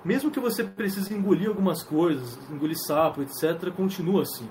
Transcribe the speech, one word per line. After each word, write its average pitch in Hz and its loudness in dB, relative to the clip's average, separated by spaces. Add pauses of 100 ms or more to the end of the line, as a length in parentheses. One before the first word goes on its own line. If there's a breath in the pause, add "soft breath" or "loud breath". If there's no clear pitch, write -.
Mesmo 269 2
que 285 -2
você 233 -2
precise 196 -4
engolir 196 4
algumas 190 2
coisas, 151 0 (140)
engolir 156 -2
sapo, 151 2
et 139 -6 (100)
cetera, 170 0
continua 190 2
assim. - -6